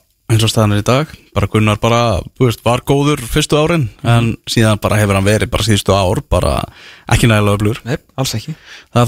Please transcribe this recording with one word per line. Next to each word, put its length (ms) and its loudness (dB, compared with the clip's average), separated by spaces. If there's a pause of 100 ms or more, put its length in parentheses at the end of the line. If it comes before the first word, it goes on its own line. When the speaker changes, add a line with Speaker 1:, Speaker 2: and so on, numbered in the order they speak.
(300)
Speaker 1:
eins 140 2
og 60 0
staðan 240 2
er 80 0
í 20 -4
dag. 240 0 (300)
Bara 100 0
Gunnar 320 0
bara, 220 0 (320)
þú 160 0
veist, 160 -6
var 160 0
góður 400 0
fyrstu 400 -2
árin, 280 0 (120)
Speaker 2:
Mhm. 80 -2
Speaker 1:
en 280 2 (120)
síðan 320 2
bara 160 0
hefur 160 2
hann 100 0
verið 280 0
bara 120 -2
síðustu 300 0
ár, 340 0
bara 380 0 (420)
ekki 220 2
nægilega 280 2
öflugur. 280 -2
Speaker 2:
Nei, 120 -4 (200)
alls 160 -4
ekki. 220 -10 (380)
Speaker 1:
Það 80 2
er 60 4